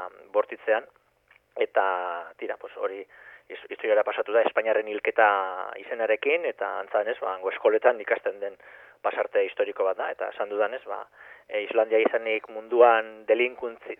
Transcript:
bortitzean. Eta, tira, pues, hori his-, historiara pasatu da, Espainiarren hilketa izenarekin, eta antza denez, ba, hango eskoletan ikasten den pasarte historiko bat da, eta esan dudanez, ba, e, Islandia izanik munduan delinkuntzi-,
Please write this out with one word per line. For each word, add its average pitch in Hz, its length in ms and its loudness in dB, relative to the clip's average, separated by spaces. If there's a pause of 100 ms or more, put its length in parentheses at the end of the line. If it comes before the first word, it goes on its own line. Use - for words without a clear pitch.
(320)
bortitzean. 110 560 -2 (680)
Eta, 110 280 0 (560)
tira, 104 200 -8
pues, - 160 -16
hori 98 260 -6 (460)
his-, - 200 -16
historiara 104 360 2
pasatu 107 280 -4
da, 113 160 6
Espainiarren 107 400 0
hilketa 107 400 2 (520)
izenarekin, 123 680 -2
eta 98 320 -6
antza 104 240 -2
denez, 117 160 -6
ba, 95 140 -4
hango 92 180 -4
eskoletan 113 480 2
ikasten 101 400 -4
den 98 160 -8 (480)
pasarte 101 400 0
historiko 98 420 -2
bat 95 140 -2
da, 156 100 -4
eta - 220 -6
esan 104 180 -6
dudanez, 107 380 -2
ba, 101 160 -10 (440)
e, 107 140 -2
Islandia 110 400 2
izanik 113 480 -2
munduan 113 800 4
delinkuntzi-, 120 720 -2